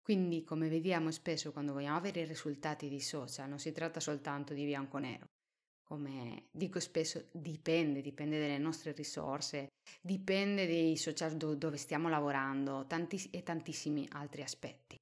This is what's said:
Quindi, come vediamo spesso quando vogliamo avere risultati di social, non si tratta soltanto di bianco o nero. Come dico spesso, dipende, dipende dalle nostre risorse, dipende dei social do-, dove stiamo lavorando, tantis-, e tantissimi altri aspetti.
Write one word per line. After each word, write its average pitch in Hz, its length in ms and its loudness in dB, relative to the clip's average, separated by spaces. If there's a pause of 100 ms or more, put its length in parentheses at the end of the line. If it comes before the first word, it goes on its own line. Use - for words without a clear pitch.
Quindi, 175 440 2
come 160 240 0
vediamo 165 420 4
spesso 156 400 -2
quando 143 220 -2
vogliamo 143 240 0
avere 180 260 0
risultati 151 640 -4
di 139 140 -2
social, 135 480 -4
non 143 100 -6
si 156 140 -4
tratta 165 260 -2
soltanto 143 540 -2
di 143 100 -2
bianco 139 320 -2
o 139 60 0
nero. 127 240 -6 (580)
Come 135 680 -6
dico 185 300 -2
spesso, - 540 0
dipende, 160 680 2
dipende 147 400 0
dalle 147 180 2
nostre 160 360 0
risorse, 147 760 -2 (340)
dipende 190 640 2
dei 165 300 6
social 156 400 0
do-, 156 200 2
dove 147 200 0
stiamo 151 320 0
lavorando, 139 800 2
tantis-, 170 440 -2
e 180 120 -6
tantissimi 156 720 -2
altri 143 300 -8
aspetti. - 580 -10